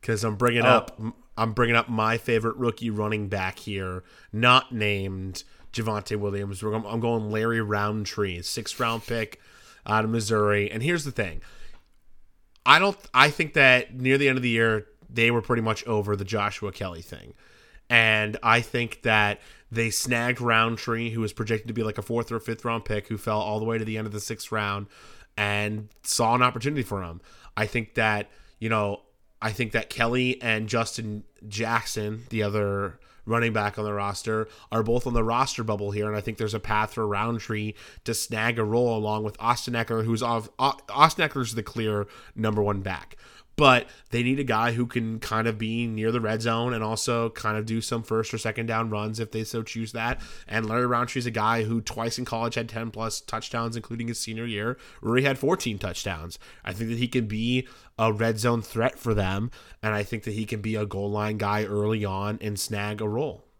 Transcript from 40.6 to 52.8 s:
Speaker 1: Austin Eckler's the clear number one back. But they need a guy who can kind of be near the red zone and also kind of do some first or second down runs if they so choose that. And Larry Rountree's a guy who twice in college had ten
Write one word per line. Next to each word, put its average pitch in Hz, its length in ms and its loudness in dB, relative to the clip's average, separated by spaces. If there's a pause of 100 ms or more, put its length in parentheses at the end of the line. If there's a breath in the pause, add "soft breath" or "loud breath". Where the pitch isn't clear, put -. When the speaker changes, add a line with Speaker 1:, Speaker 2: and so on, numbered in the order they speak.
Speaker 1:
Austin 151 400 4
Eckler's 117 260 -4
the 113 80 -4
clear 104 440 -2 (280 loud breath)
number 107 280 0
one 101 180 0
back. 95 360 -8 (400 loud breath)
But 127 320 6 (220 loud breath)
they 120 120 0
need 131 160 0
a 143 60 -2
guy 117 280 2
who 120 120 0
can 113 340 -4
kind 113 300 0
of 110 80 -2
be 113 300 -2
near 110 260 -2
the 120 80 0
red 110 220 -2
zone 117 320 0
and 110 100 -2
also 117 460 0
kind 107 260 -4
of 107 80 -2
do 113 160 -2
some 117 220 -4
first 110 320 -2
or - 20 -4
second 113 300 -4
down 113 240 -2
runs 107 280 -4
if 113 120 -6
they 110 140 -4
so 113 180 -6
choose 110 300 -8
that. 117 280 -4 (260 loud breath)
And 110 200 -2
Larry 120 200 2
Rountree's 123 380 0
a 120 60 -2
guy 113 320 2
who 113 180 0
twice 113 380 -4
in 123 80 -4
college 117 300 -2
had 113 120 -2
ten 113 220 -6